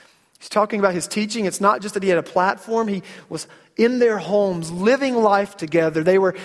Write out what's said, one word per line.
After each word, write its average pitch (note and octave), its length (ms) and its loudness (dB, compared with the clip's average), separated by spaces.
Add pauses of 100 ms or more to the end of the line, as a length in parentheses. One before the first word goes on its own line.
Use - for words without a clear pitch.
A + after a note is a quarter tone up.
(400)
He's - 100 -20
talking G#3 320 0
about G3 120 2
his F3 140 -6
teaching. G#3+ 380 -4
It's F3 160 -4
not G3+ 200 2
just G3+ 120 -10
that G3 100 -4
he G3 60 0
had F3+ 80 2
a D#3 60 -2
platform. A3 680 -2
He G3 120 -4 (280)
was D#3+ 180 -12 (300)
in A#3+ 220 2
their A#3 180 2
homes, F3+ 540 -2
living B3 440 2
life G3+ 400 2
together. D#3+ 480 0
They F#3 160 4
were F#3 260 2